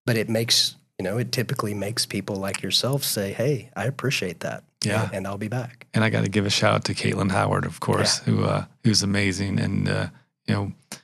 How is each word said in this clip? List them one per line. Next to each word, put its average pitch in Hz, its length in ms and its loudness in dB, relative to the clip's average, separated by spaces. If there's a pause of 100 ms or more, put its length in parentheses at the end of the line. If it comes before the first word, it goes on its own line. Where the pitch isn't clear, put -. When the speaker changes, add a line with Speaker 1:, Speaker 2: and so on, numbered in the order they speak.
Speaker 1:
But 120 120 2
it 107 120 0
makes, 113 460 0 (220)
you 101 60 -4
know, 98 160 -2
it 120 120 -4
typically 107 440 -2
makes 101 320 -4
people 101 300 -4
like 95 260 -6
yourself 127 400 0
say, 98 280 -2
"Hey, 123 440 -2
I 98 100 -4
appreciate 123 540 -2
that. - 240 -8 (200)
Speaker 2:
Yeah. 107 220 2
Speaker 1:
And, 101 80 -6
and 95 140 -4
I'll 101 100 -6
be 107 100 -4
back." 123 460 -6
Speaker 2:
And 110 100 4
I 110 60 4
gotta 110 180 2
give 101 200 2
a - 20 0
shout 104 240 4
out 104 120 2
to - 100 -2
Caitlin 101 360 0
Howard, 98 340 2
of - 160 -8
course, - 440 2
Speaker 1:
Yeah. 113 80 4
Speaker 2:
who, 104 120 2
uh, 98 200 0 (180)
who's 107 200 6
amazing. 98 560 0
And, 98 280 2
uh, 101 200 0 (400)
you 107 80 2
know, 101 160 -2 (320)